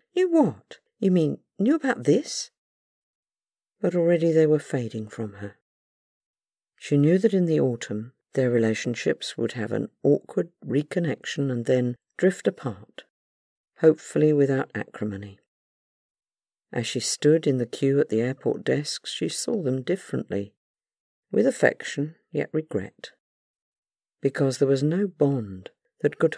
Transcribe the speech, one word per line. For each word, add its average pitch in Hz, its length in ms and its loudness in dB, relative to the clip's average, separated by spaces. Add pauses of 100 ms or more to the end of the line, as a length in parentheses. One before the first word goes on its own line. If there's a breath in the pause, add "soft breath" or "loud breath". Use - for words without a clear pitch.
(140)
"Knew 370 160 2
what? 262 500 0 (180)
You 196 120 2
mean, 160 320 2 (160)
knew 233 160 2
about 269 300 -2
this?" 175 460 0 (1300)
But 180 140 -2
already 170 380 2
they 160 140 6
were 151 140 4 (140)
fading 113 340 -6
from 104 260 -10
her. 101 240 -14 (1160)
She - 200 -2
knew 156 220 4
that 202 160 2
in 180 120 2
the 156 140 2
autumn 117 540 -4 (180)
their 127 180 0
relationships 113 880 -2
would 117 160 -4
have 110 200 -8
an 110 180 -4 (120)
awkward 147 500 0 (120)
reconnection 143 840 -2
and 120 160 -4
then 123 300 2 (200)
drift - 300 0
apart, 107 580 -6 (720)
hopefully 151 540 4
without 139 420 2
acrimony. 101 680 -8 (1300)
As 117 140 -4
she - 120 -4
stood 156 480 2
in 135 120 2
the 120 80 -2
queue 135 340 0
at - 80 2
the 110 120 0
airport 127 440 -4
desks, 139 460 -4
she - 180 -6
saw 220 340 -4
them 131 200 -4
differently, 113 720 -6 (760)
with 208 160 2
affection, - 720 -2 (160)
yet 151 200 -4
regret, - 600 -6 (1080)
because 135 380 -2
there 139 80 4
was 135 160 2
no 175 240 0
bond 123 640 -2 (300)
that - 180 -2
could 160 200 2